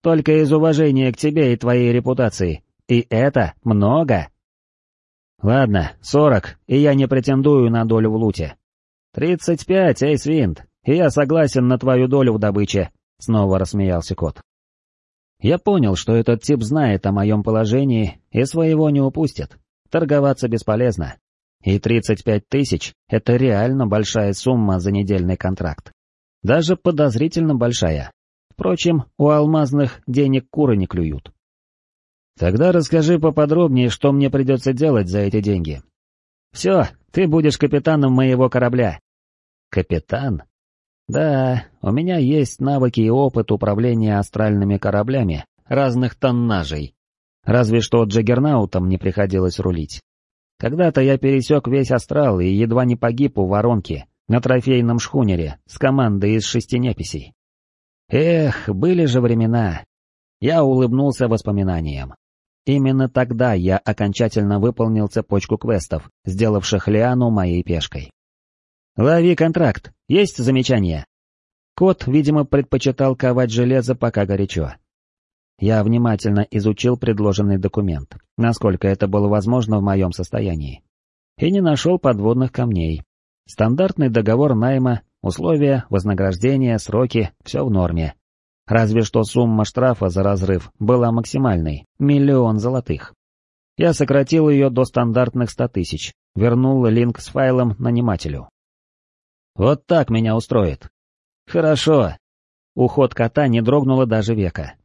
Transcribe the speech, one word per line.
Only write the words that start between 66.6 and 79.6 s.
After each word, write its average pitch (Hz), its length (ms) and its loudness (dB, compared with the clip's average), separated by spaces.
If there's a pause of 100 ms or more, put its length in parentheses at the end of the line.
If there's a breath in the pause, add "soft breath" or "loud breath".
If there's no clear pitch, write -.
Лиану 120 420 2
моей 90 340 0
пешкой. - 460 -6 (880)
«Лови 165 380 4
контракт. - 580 -2 (140)
Есть 185 300 0
замечания?» 117 680 0 (720)
Кот, 185 320 0
видимо, 147 380 2
предпочитал 135 720 0
ковать 123 360 0
железо, 123 440 0
пока 113 300 -2
горячо. 95 480 -4 (840)
Я 107 240 2
внимательно 107 640 0
изучил 110 480 0
предложенный 104 600 0
документ, 92 600 -4 (200)
насколько 113 500 0
это 98 200 0
было 101 200 0
возможно 107 520 0